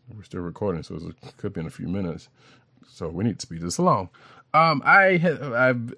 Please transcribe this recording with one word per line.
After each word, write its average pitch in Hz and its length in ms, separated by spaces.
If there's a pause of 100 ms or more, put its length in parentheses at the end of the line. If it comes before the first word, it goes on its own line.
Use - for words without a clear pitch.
(160)
we're 101 80
still - 180
recording, 87 420
so 95 120
it 85 420
could 98 160
be 85 80
in 80 60
a - 40
few - 160
minutes. 90 400 (600)
So - 200
we 85 160
need 113 160
to - 60
speed 82 160
this 87 160
along. 143 320 (440)
Um, 156 300
I 190 340
ha-, 147 360
I've, 123 440